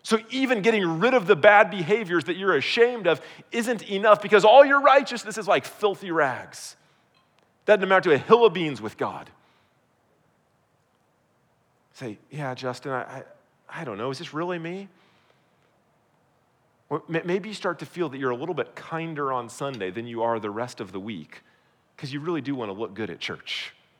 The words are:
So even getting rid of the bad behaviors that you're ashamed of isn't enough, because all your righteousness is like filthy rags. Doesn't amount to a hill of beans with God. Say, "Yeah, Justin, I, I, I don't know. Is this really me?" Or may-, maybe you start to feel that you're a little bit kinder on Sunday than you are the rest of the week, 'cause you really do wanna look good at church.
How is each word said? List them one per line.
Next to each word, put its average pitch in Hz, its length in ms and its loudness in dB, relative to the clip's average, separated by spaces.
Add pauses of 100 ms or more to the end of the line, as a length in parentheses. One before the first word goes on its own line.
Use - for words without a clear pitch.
So 220 160 0 (100)
even 254 320 0
getting 175 380 2
rid 247 160 2
of 208 100 2
the 190 100 6
bad 208 360 6
behaviors 180 540 -2
that 180 120 -4
you're 190 180 0
ashamed 233 520 2
of 160 120 2 (320)
isn't 220 380 -4
enough, 202 320 4
because 196 240 4
all 254 180 10
your 277 180 4
righteousness 262 580 2
is 180 80 -6
like 165 180 2
filthy 196 460 -4
rags. 127 640 -4 (920)
Doesn't 196 180 4
amount 190 200 4
to 170 80 4
a 135 80 6
hill 185 260 6
of 196 80 6
beans 151 260 -6
with 107 160 -10
God. - 360 -8 (2500)
Say, 110 260 -12 (100)
"Yeah, 143 240 -8
Justin, 127 380 -10
I, 127 100 -6
I, 131 220 -14 (460)
I 165 140 -12
don't 110 140 -8
know. 123 140 -6
Is 131 80 -10
this 160 160 -14
really 175 240 -6
me?" 180 280 -10 (2000)
Or 143 180 -6
may-, 165 160 -4
maybe 185 240 -4
you 208 80 -12
start 175 240 -6
to 156 60 -12
feel 170 240 -6
that 135 80 -12
you're 135 140 -2
a 120 40 -2
little 165 200 -8
bit - 200 -6
kinder 160 560 -6
on 120 160 -4
Sunday 110 440 -8
than 117 160 -10
you 113 160 -6
are 117 160 0
the 104 100 -6
rest 117 320 -8
of 95 100 -10
the 95 80 -8
week, 95 420 -14 (540)
'cause 135 160 -14
you 143 80 -8
really 160 220 -4
do 139 120 -6
wanna 110 200 -6
look 104 200 -8
good 104 160 -8
at 82 100 -12
church. - 540 -12 (260)